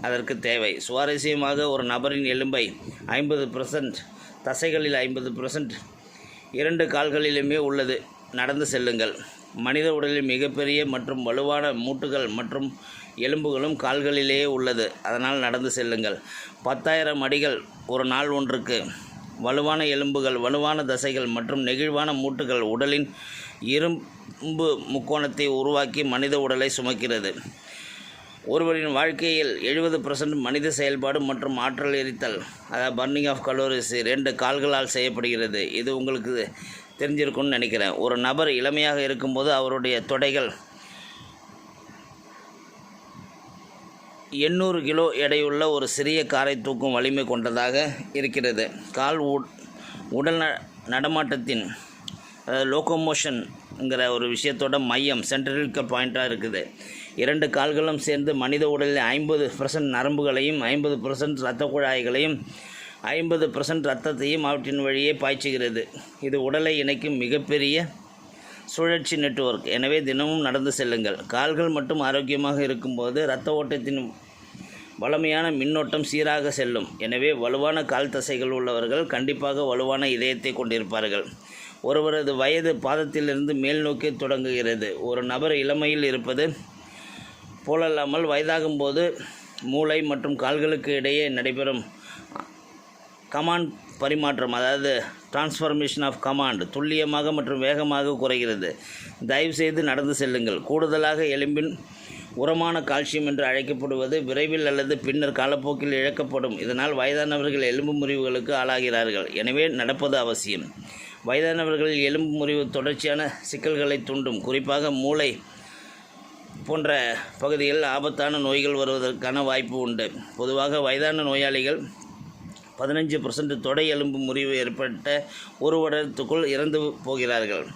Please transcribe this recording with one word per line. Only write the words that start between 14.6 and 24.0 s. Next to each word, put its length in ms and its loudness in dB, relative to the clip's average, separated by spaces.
அதனால் 400 0
நடந்து 320 0
செல்லுங்கள். 400 0
பத்தாயிரம் 580 0
அடிகள் 320 2
ஒரு 260 0
நாள் 240 2
ஒன்றுக்கு. 420 0
வலுவான 340 2
எலும்புகள், 500 0
வலுவான 480 2
தசைகள் 440 -2
மற்றும் 340 -2
நெகிழ்வான 380 0
மூட்டுகள் 420 0
உடலின் 360 2
இரும்பு 920 -2